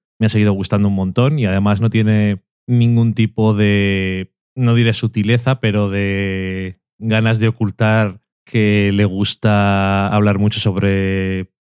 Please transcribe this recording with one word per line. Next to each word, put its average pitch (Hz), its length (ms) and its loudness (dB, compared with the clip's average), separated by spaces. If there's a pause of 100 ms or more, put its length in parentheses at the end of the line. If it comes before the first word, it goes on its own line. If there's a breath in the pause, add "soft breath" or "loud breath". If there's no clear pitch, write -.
(180)
me 110 100 2
ha - 20 -2
seguido 104 240 2
gustando 101 340 0
un 101 80 0
montón 120 440 0
y 113 60 0
además 98 360 0
no 113 80 2
tiene 107 520 0 (260)
ningún 117 460 2
tipo 110 400 0
de, 98 760 0 (240)
no 120 200 0
diré 117 180 2
sutileza, 120 640 -2
pero 104 300 0
de 95 880 -4 (180)
ganas 110 420 0
de 113 100 2
ocultar 110 720 -2 (240)
que 104 480 0
le 101 120 2
gusta 98 1040 0
hablar 104 320 0
mucho 104 220 0
sobre 95 880 -2 (260)